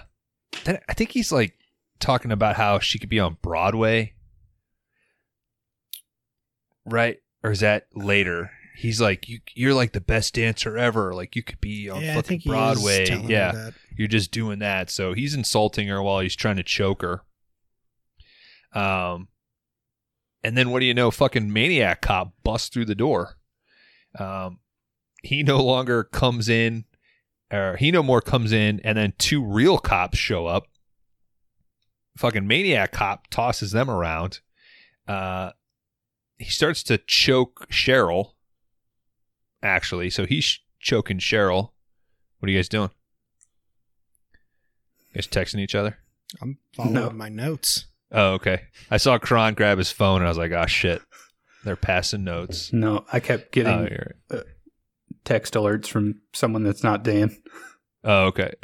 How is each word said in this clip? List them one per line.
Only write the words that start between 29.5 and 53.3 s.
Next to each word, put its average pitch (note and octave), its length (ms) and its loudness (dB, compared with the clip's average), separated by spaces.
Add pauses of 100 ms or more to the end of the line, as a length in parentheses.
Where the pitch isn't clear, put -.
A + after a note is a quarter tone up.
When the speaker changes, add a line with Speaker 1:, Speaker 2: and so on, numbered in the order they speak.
Speaker 1:
cops F#2 400 0
show E2+ 280 -2
up. F2 220 -2 (1500)
Fucking G#2 300 -2
maniac C3+ 460 2
cop G2+ 340 -4
tosses A#2 460 -2
them B2+ 160 0
around. E2+ 500 -4 (720)
Uh, F#2+ 420 -6 (880)
he - 120 -10
starts D3+ 340 0
to A#2 160 2
choke - 720 2
Cheryl, G2+ 640 2 (1300)
actually. F2+ 480 -2
So F#2+ 160 -2
he's D3 200 0
sh-, - 140 -2 (200)
choking G#2 400 0
Cheryl. G2 520 0 (680)
What - 80 -6
are F#2+ 40 2
you F#2+ 60 2
guys F2+ 120 0
doing? G#2 220 -2 (2250)
You - 60 -14
guys - 120 -6
texting G2 320 -4
each G2 160 -4
other? G#2 220 -2 (440)
Speaker 2:
I'm C3+ 180 -10 (160)
following B2 180 -2
Speaker 3:
No. A#2+ 160 0
Speaker 2:
my A2 200 -12
notes. C3 580 -4 (240)
Speaker 1:
Oh, G2 220 4
okay. F#2 300 -2 (260)
I A2 80 2
saw B2 220 4
Kron A2 340 2
grab G#2 240 4
his F#2 140 0
phone, F#2+ 300 4
and F2 40 2
I F2 40 2
was E2 80 0
like, E2+ 140 -2
"Oh, E2+ 140 0
shit. E2+ 360 0 (640)
They're F#2+ 120 -4
passing F#2+ 480 -2
notes." F2 500 -8
Speaker 3:
No, G#2+ 400 0
I B2+ 60 0
kept - 320 -4